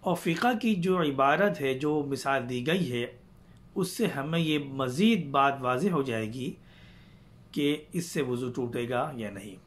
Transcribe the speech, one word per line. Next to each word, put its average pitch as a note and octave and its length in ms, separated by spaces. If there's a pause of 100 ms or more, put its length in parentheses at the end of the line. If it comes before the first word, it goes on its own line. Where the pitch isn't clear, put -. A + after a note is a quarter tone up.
और F3 120
फ़िक़ह G3 380
की A3+ 220
जो F3+ 280
इबारत D3 560
है, C3+ 200
जो D3+ 240
मिसाल C3+ 400
दी B2 180
गई E3 240
है, B2 340 (560)
उससे G3 320
हमें D3+ 320
ये D3+ 200 (140)
मज़ीद C#3+ 580
बात C#3 300
वाज़ेह C#3 320
हो C#3+ 100
जाएगी A#2 440 (1040)
कि D3 180 (240)
इससे E3+ 260
वुज़ू B2 280
टूटेगा A#2+ 520 (160)
या G#2 140
नहीं। G2 240 (120)